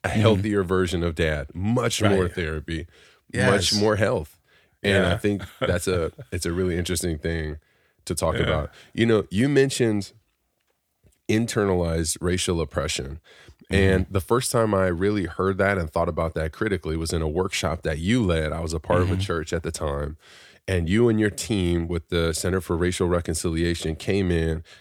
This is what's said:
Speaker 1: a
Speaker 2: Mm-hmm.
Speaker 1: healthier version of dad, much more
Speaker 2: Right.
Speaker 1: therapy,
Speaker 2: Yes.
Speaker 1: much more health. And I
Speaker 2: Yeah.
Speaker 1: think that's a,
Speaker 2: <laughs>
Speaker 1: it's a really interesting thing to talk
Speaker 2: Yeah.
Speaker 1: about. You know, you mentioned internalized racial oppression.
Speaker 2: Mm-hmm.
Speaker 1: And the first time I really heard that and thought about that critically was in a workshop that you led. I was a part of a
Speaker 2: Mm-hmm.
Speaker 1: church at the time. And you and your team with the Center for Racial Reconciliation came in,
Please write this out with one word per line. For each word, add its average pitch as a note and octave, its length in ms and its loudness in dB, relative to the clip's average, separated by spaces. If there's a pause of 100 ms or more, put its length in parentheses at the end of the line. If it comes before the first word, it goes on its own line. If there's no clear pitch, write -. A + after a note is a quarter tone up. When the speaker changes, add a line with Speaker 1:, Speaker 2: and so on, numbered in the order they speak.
Speaker 1:
a - 40 0
Speaker 2:
Mm-hmm. G#2+ 140 0
Speaker 1:
healthier G#2 420 4
version F2+ 400 0
of E2+ 120 0
dad, D#2 380 -2
much A2+ 480 0
more G2 220 4
Speaker 2:
Right. E2+ 100 -2
Speaker 1:
therapy, D#2+ 540 -6 (460)
Speaker 2:
Yes. B2 180 2 (220)
Speaker 1:
much G#2 80 2
more G#2+ 160 4
health. G2+ 420 -2 (420)
And G2 240 2
I - 60 2
Speaker 2:
Yeah. - 60 0
Speaker 1:
think G2+ 260 -2 (160)
that's F2+ 300 -2
a, E2+ 320 0
Speaker 2:
<laughs> - 100 -16
Speaker 1:
it's F2 140 -4
a E2+ 80 -2
really F2+ 240 0
interesting E2+ 400 -2
thing D#2+ 400 -4 (480)
to F2 100 -4
talk D#2+ 200 0
Speaker 2:
Yeah. - 80 0
Speaker 1:
about. D#2 280 -2 (220)
You A2 120 2
know, G#2+ 240 2
you A#2 200 0
mentioned C3 640 2 (1120)
internalized F#2 920 0
racial F2+ 400 0
oppression. D2 580 -4 (500)
Speaker 2:
Mm-hmm. F#2+ 60 0
Speaker 1:
And F#2+ 340 4
the G2 120 -2
first A#2+ 320 0
time A2+ 200 2
I F#2+ 140 2
really F#2+ 380 0
heard F#2+ 320 -2
that G2 200 2
and E2 140 -4
thought E2+ 180 0
about E2 260 -2
that D#2 180 -4
critically E2 420 -2
was D#2+ 160 -4
in E2+ 100 0
a D#2+ 60 -2
workshop D#2+ 560 -2
that D#2+ 160 -2
you A2 260 2
led. D#2 280 0
I E2 80 -4
was D#2+ 120 -4
a D#2+ 60 -2
part F2 220 2
of F#2 80 2
a F#2+ 60 2
Speaker 2:
Mm-hmm. F#2+ 60 -2
Speaker 1:
church E2+ 300 -4
at E2 120 -4
the D#2+ 80 -4
time. D2 440 -4 (520)
And F2 200 0
you A2+ 220 4
and G#2+ 100 2
your G#2+ 120 4
team F2 560 0
with E2+ 220 -4
the E2 240 0
Center F#2 280 -2
for F2 160 -2
Racial F2+ 300 0
Reconciliation E2+ 880 -2
came F#2+ 360 0
in, D#2+ 320 0 (180)